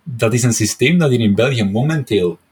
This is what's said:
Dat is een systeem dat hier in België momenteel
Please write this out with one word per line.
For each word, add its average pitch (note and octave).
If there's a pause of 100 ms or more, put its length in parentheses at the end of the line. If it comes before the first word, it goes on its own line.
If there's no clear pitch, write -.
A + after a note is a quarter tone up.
Dat A#2
is A#2
een A#2+
systeem B2+
dat D#3
hier B2
in G#2
België A#2
momenteel G#2 (120)